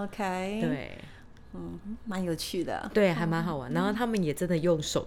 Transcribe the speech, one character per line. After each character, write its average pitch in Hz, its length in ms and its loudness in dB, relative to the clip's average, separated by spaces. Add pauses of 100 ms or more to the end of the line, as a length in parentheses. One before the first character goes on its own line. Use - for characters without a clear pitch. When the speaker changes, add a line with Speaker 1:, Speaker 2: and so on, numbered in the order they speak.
Speaker 1:
OK。 196 580 -2
Speaker 2:
对。 123 360 -2 (560)
Speaker 1:
嗯， 170 240 -8 (280)
蛮 190 160 -2
有 170 120 0
趣 170 300 -4
的。 120 300 -4
Speaker 2:
对， 196 180 8
还 165 140 2
蛮 165 180 2
好 165 140 0
玩。 127 120 -6
Speaker 1:
嗯。 151 40 -2
Speaker 2:
然 175 100 4
后 208 80 4
他 233 140 2
们 220 160 2
也 151 100 2
真 175 160 0
的 175 80 4
用 160 260 4
手 - 240 0